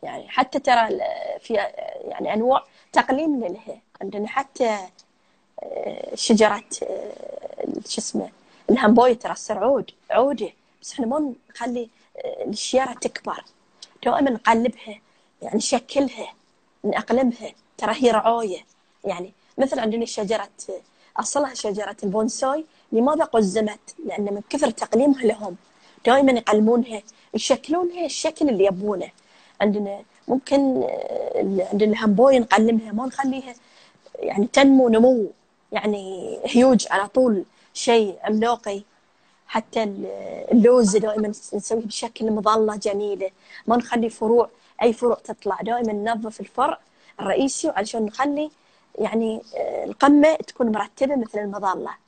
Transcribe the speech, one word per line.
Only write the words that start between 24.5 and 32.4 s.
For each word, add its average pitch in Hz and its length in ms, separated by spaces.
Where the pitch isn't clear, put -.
كثر 285 200
تقليمها 262 520
لهم. 208 340
دائمًا 262 260
يقلمونها، 226 720
يشكلونها 349 680
الشكل 302 440
اللي 196 160
يبونه. 190 460
عندنا 202 420
ممكن، 269 540
آه، - 580
ال-، 196 320
عندنا 208 180
الهامبوي 220 480
نقلمها، 220 540